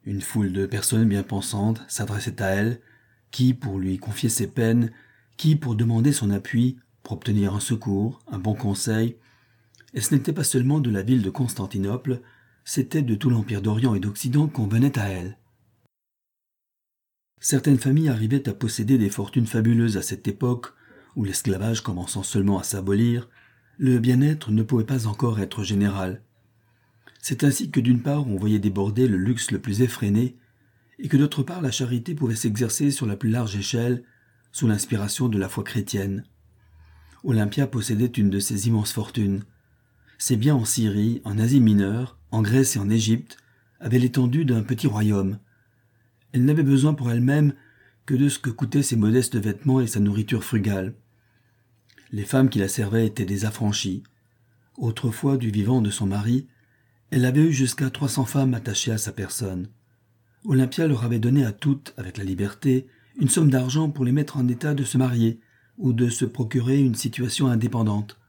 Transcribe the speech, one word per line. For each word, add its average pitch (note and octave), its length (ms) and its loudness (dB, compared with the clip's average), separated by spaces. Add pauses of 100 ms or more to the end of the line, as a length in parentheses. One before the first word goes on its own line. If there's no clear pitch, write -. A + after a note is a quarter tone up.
Une G2+ 180 -6
foule G2+ 320 -2
de G2 140 -2
personnes G#2+ 420 2
bien G2+ 140 0
pensantes G2+ 640 -4
s'adressaient G2+ 520 -6
à G2 100 -2
elle, G#2 300 0 (520)
qui B2+ 240 2
pour G2 240 -8
lui F#2+ 180 -4
confier A2 320 -6
ses G#2 160 -2
peines, A2+ 460 0 (440)
qui D#3 200 2
pour C3 180 -4
demander A#2 400 2
son A2 160 -2
appui, A#2 480 0 (240)
pour - 120 -10
obtenir G2+ 420 0
un G2+ 40 -2
secours, G#2+ 680 -4
un A2 100 -10
bon G2+ 160 -2
conseil, A2 640 -2 (760)
et A#2 60 -4
ce - 120 0
n'était B2+ 180 2
pas D3+ 120 -2
seulement C3+ 360 2
de B2 120 0
la G2 100 0
ville A#2+ 220 2
de F#2+ 80 -2
Constantinople, A#2 880 -4 (440)
c'était D3 360 -2
de A#2 140 0
tout B2 160 0
l'Empire G#2+ 320 0
d'Orient A2 320 2
et G2 40 0
d'Occident B2 480 0
qu'on B2 200 -2
venait A#2+ 320 2
à G2+ 100 -2
elle. F#2 300 -8 (2000)
Certaines C#3 400 4
familles D3 300 2
arrivaient A#2 380 0
à G2+ 60 -4
posséder A2+ 460 0
des G2+ 100 2
fortunes A2 380 -2
fabuleuses A2+ 500 2
à - 60 -4
cette - 240 -8
époque, B2 400 -2 (500)
où G#2+ 80 -2
l'esclavage G2 560 -2
commençant F2+ 420 -6
seulement G2 340 2
à E2+ 60 -6
s'abolir, G#2+ 640 0 (500)
le B2+ 220 2
bien-être C3 500 2
ne G#2+ 140 2
pouvait A2 220 0
pas A#2+ 220 -2
encore A2 340 -2
être G2 200 -6
général. G2 640 -2 (960)
C'est - 240 -4
ainsi C#3+ 260 0
que C3+ 120 0
d'une B2 200 4
part C#3+ 280 -2
on G2 80 -2
voyait G#2+ 220 2
déborder G#2 500 0
le G2 80 2
luxe A#2 340 -2
le G2 80 -2
plus G#2+ 220 -2
effréné, A#2 560 0 (600)
et - 100 -8
que C#3+ 80 2
d'autre D3 260 2
part F3 180 -6
la C3 100 -2
charité B2 440 -4
pouvait A#2+ 200 -2
s'exercer A#2 560 -2
sur C3 160 -4
la G2+ 100 -4
plus A2 120 -2
large A2 280 -2
échelle, A#2+ 480 -2 (480)
sous - 140 0
l'inspiration G#2 600 -2
de G#2+ 100 0
la F#2+ 120 -2
foi G#2+ 160 -6
chrétienne. G2 580 -4 (1040)
Olympia A#2 420 0
possédait A2+ 380 -2
une A2 240 2
de G2+ 100 0
ces G#2 300 -2
immenses G#2+ 240 0
fortunes. G#2 500 -4 (760)
Ses B2 200 0
biens C#3 180 2
en A#2 100 0
Syrie, G#2+ 600 0
en G#2 140 -4
Asie B2 200 4
mineure, G#2+ 600 4 (120)
en A2+ 100 0
Grèce B2 360 2
et - 20 -2
en G2+ 100 -2
Égypte A2+ 460 0 (460)
avaient A#2+ 180 2
l'étendue B2+ 460 2
d'un A2+ 180 2
petit A2+ 240 -2
royaume. G#2+ 520 0 (920)
Elle B2+ 140 2
n'avait D3+ 180 4
besoin C#3 300 4
pour A#2+ 180 -2
elle-même C#3 420 4 (520)
que C3+ 100 -2
de C#3 140 4
ce C#3 100 -4
que - 100 -4
coûtaient B2+ 340 0
ses B2+ 120 -2
modestes A#2 400 2
vêtements A2 460 0
et A#2 60 0
sa A2 120 -4
nourriture G#2+ 440 0
frugale. G2+ 520 -2 (1160)
Les G2+ 140 -6
femmes C3 240 4
qui - 100 0
la F#2+ 80 2
servaient A2+ 400 0
étaient G#2+ 180 -2
des G2 200 -2
affranchies. G#2 580 -2 (720)
Autrefois, B2 600 -2
du A#2 120 -2
vivant G#2+ 320 2
de G#2 100 0
son G2 160 -2
mari, G#2+ 400 0 (640)
elle B2+ 160 2
avait C#3 200 4
eu E3 80 4
jusqu'à C3 360 0
trois C3+ 200 -4
cents C3 160 0
femmes C3 280 0
attachées A2+ 380 -4
à A2 60 -2
sa - 160 -6
personne. F#2+ 560 -6 (760)
Olympia C#3+ 440 0
leur A#2+ 180 0
avait A#2 140 0
donné B2+ 260 2
à G#2 80 -4
toutes, C#3 420 -4
avec F#2 220 -12
la G2+ 80 -8
liberté, G#2 600 -2 (300)
une D3+ 120 2
somme D#3+ 200 4
d'argent C3 400 0
pour C#3+ 160 -2
les B2 60 2
mettre C#3+ 260 0
en B2 100 0
état D3 260 -2
de C#3 100 -2
se B2+ 140 -2
marier A#2 420 2 (380)
ou B2+ 160 0
de A#2+ 160 2
se B2 160 -2
procurer B2+ 540 0
une B2+ 160 4
situation B2 520 -2
indépendante. A2 720 0 (120)